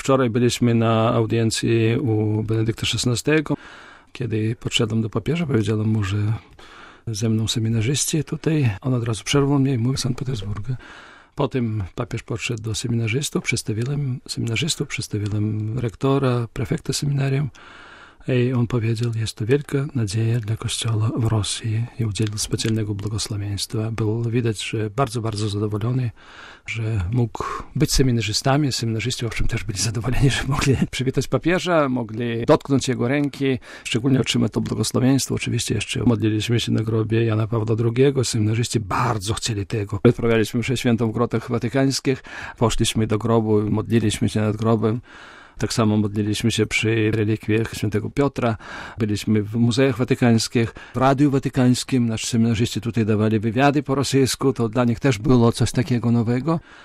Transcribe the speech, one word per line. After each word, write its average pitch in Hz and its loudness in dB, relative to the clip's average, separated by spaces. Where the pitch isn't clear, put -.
Wczoraj 131 2
byliśmy 120 2
na 113 4
audiencji 113 2
u 107 0
Benedykta 110 -2
szesnastego. 143 0
Kiedy 110 -2
podszedłem 113 0
do 107 -4
papieża, 151 -2
powiedziałem 110 0
mu, 110 2
że 104 0
ze 110 -2
mną 110 2
seminarzyści 117 0
tutaj. 151 0
On 127 0
od 117 -2
razu 113 -4
przerwał 143 4
mnie 135 4
i 120 0
mówi: 127 0
„Sankt - -2
Petersburg”. 104 -6
Potem 117 -2
papież - -6
podszedł 110 -6
do 110 -6
seminarzystów, 120 -2
przedstawiłem 127 -4
seminarzystów, 120 -2
przedstawiłem 107 -4
rektora, 127 0
prefekta - -2
seminarium. 139 0
I 127 2
on 120 2
powiedział: 117 -2
„Jest 113 -4
to 107 -4
wielka 139 0
nadzieja 113 0
dla 110 -4
Kościoła 110 -2
w 123 0
Rosji”, 110 0
i 117 0
udzielił 107 -2
specjalnego 110 -2
błogosławieństwa. 104 -4
Był 113 -2
widać, 117 -2
że 110 -4
bardzo, 120 -2
bardzo 107 -4
zadowolony, 107 -2
że 110 -2
mógł 120 -2
być 143 0
seminarzystami. 131 2
Seminarzyści, 113 -4
owszem, 110 0
też 107 0
byli 101 -6
zadowoleni, 117 2
że - -2
mogli 135 2
<laughs> 135 -4
przywitać 131 -2
papieża, 156 0
mogli 117 -4
dotknąć 139 4
jego 120 0
ręki, 139 0
szczególnie 120 2
otrzymać 113 0
to 117 -2
błogosławieństwo. 117 0
Oczywiście 117 -2
jeszcze 107 -4
modliliśmy 110 2
się 117 -2
na 113 2
grobie 110 0
Jana 110 2
Pawła 110 0
drugiego. 123 2
Seminarzyści 113 0
bardzo 107 -2
chcieli 101 -4
tego. 101 -4
Odprawialiśmy 117 4
mszę 117 -2
świętą 117 0
w - -6
grotach 113 -2
watykańskich, 131 0
poszliśmy 110 2
do 107 0
grobu, 110 2
modliliśmy 107 0
się 110 0
nad 107 0
grobem. 110 2
Tak 110 -2
samo 107 4
modliliśmy 104 0
się 107 0
przy 110 0
relikwiach 107 0
świętego 104 -2
Piotra. 123 0
Byliśmy 107 0
w 107 -8
muzeach 120 2
watykańskich, 117 2
w - -6
Radiu 139 4
Watykańskim. 127 2
Nasi 110 -4
seminarzyści 113 2
tutaj 113 0
dawali 107 2
wywiady 131 2
po 135 -2
rosyjsku. 135 2
To 117 -2
dla 120 0
nich 117 2
też 127 2
było 117 4
coś - 0
takiego 120 0
nowego. 123 0